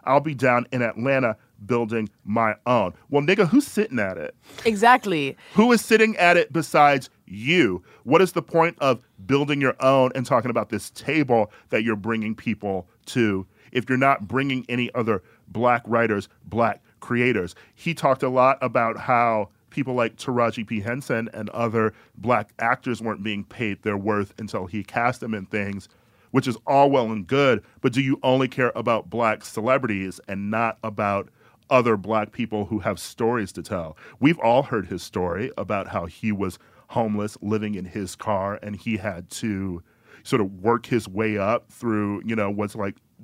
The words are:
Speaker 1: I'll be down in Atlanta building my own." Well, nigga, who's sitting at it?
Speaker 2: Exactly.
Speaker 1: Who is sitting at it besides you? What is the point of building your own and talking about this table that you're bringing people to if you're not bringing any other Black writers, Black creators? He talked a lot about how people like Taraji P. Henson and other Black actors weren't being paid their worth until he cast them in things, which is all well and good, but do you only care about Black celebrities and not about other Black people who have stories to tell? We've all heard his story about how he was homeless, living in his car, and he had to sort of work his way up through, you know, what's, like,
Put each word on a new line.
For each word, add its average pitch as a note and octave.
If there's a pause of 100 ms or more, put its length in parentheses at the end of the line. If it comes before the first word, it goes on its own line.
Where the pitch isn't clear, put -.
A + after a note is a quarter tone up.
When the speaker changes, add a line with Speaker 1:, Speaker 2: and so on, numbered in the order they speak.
Speaker 1:
I'll C#3
be D3
down B2
in B2
Atlanta A#2+ (280)
building A2+ (140)
my A2 (120)
own." A2 (160)
Well, C#3+
nigga, F#3
who's C4+
sitting G3+
at F#2+
it? D2 (300)
Speaker 2:
Exactly. G3+ (180)
Speaker 1:
Who A#3
is A3
sitting A3
at F3
it D#3+
besides D3 (180)
you? A2 (220)
What D#3+
is F#3+
the E3
point E3
of C3 (240)
building C#3+
your C3
own C3
and C3
talking B2
about A2+
this -
table C3 (200)
that A2
you're A2
bringing A2
people G2 (200)
to G#2 (260)
if B2
you're B2+
not C3+
bringing C3
any A#2+
other A2 (260)
Black A#2+
writers, A2 (160)
Black G#2+ (180)
creators? A#2+ (200)
He -
talked C3+
a C3+
lot B2+
about A#2
how A#2 (200)
people C3
like A#2
Taraji A#2
P. A2
Henson A#2
and G#2+
other A2 (240)
Black A2
actors A#2+
weren't G#2
being G2+
paid G#2+
their G#2
worth G2+
until G#2
he G2
cast B2
them A2+
in G2
things, G2+ (420)
which C3+
is A2 (100)
all C#3
well B2
and G#2
good, C3+ (180)
but C3
do C3
you C3+
only C3
care B2+
about A2+
Black A2+
celebrities A2
and G2+
not A2+
about G2+ (420)
other A#2+
Black G#2+
people A2
who A2
have G2
stories A2+
to F2
tell? E2 (240)
We've D#3+
all A#2+
heard A2
his F#2
story F#2
about G2
how F2+
he G#2+
was F#2+ (300)
homeless, G#2+
living G#2+
in F#2
his F#2+
car, G2+
and G#2
he A2
had F2+
to F#2+ (400)
sort B2+
of F#2+ (120)
work A#2
his A#2
way G#2
up G#2
through, G#2
you A2+
know, G2+
what's, G#2
like, G2+ (260)